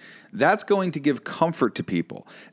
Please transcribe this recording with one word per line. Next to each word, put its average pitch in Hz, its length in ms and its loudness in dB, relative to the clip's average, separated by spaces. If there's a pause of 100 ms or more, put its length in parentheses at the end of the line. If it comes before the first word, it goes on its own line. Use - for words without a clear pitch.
(320)
That's 165 320 2
going 190 280 0
to 151 80 -6
give 139 240 0
comfort 165 520 0
to - 80 -4
people. - 440 -4 (260)